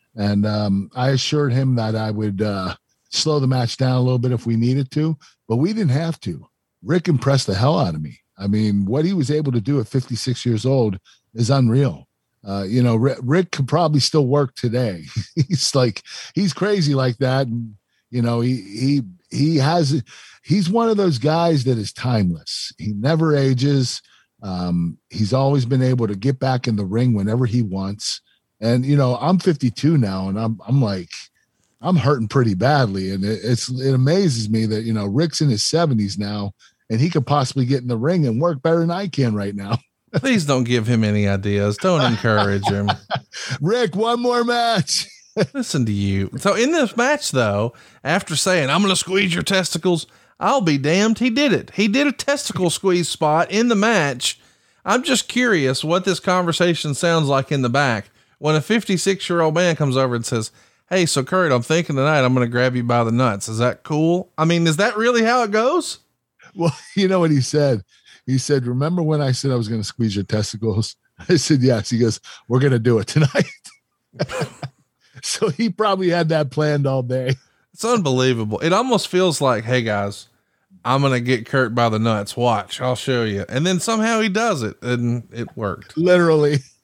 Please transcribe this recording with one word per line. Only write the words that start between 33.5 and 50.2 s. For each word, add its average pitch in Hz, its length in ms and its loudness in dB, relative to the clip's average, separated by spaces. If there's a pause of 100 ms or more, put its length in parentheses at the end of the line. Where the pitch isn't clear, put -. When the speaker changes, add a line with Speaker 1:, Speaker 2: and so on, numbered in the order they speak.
Speaker 1:
it 131 260 0
amazes 131 540 2
me 110 160 2
that, 110 200 -2
you 113 100 -2
know, 104 100 -2
Rick's 147 380 0
in 147 80 4
his 104 120 0
seventies 117 560 0
now, 101 340 -6 (360)
and 113 120 0
he 165 100 2
could 151 160 -2
possibly 139 400 0
get 131 160 0
in 123 60 -8
the 120 80 -2
ring 151 300 0
and 117 140 0
work 160 220 -2
better 165 180 2
than 165 100 0
I 190 180 -4
can 123 260 0
right 101 200 -4
now. 101 240 -4 (180)
<laughs> - 180 -18
Speaker 2:
Please 214 300 0
don't 131 200 0
give 117 240 0
him 117 160 2
any 104 240 2
ideas. 101 480 0
Don't 180 260 0
encourage 104 640 0
him. 101 240 0 (340)
<laughs> - 360 -10
Speaker 1:
Rick, 202 340 0
one 233 260 0
more 240 220 0
match. 233 640 0 (240)
<laughs> - 240 -2
Speaker 2:
Listen 156 320 -2
to 107 60 0
you. 98 460 0
So 196 160 0
in 247 180 0
this 311 240 0
match, 262 340 -2
though, 113 440 0 (280)
after 160 320 -2
saying, 160 360 0
"I'm 165 120 2
gonna 196 140 2
squeeze 190 360 -2
your 170 120 -2
testicles," 180 640 -2 (320)